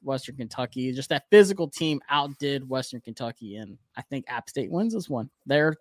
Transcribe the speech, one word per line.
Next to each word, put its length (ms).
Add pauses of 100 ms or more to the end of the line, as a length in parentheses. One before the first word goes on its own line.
Western 340
Kentucky. 580
Just 160
that 220
physical 380
team 400
outdid 580
Western 340
Kentucky, 560
and 200 (180)
I 60
think 260
App 220
State 220
wins 240
this 140
one. 200 (160)
They're 360